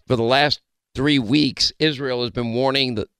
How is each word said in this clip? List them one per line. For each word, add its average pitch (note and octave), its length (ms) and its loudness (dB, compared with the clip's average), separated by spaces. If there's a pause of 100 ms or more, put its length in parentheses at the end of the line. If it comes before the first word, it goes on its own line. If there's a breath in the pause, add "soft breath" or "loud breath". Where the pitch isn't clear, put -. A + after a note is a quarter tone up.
for B2 100 0
the A2+ 60 0
last C3+ 360 2 (340)
three C#3+ 260 2
weeks, C3 600 0
Israel C3+ 420 -2
has A#2+ 100 -4
been A#2+ 220 -4
warning C3 420 0
the, G#2 120 -4 (120)